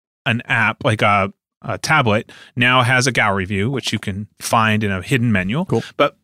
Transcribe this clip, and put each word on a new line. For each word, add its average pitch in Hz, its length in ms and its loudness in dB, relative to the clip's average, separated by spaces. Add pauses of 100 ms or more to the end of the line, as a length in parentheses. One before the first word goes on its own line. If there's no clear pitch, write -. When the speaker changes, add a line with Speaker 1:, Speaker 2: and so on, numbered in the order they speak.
(260)
Speaker 1:
an 113 200 0
app, 110 400 -2
like 110 160 0
a, 101 320 2 (300)
a 104 160 -6
tablet, 120 520 0 (240)
now 123 280 4
has 127 240 2
a 131 40 0
gallery 107 340 0
view, 101 240 -2
which 135 220 -6
you 110 80 -2
can 101 280 -8 (120)
find 110 440 2
in 101 80 -2
a 92 100 -4
hidden 120 300 0
menu. 104 340 -2
Speaker 2:
Cool. 113 180 -2 (140)
Speaker 1:
But 143 260 0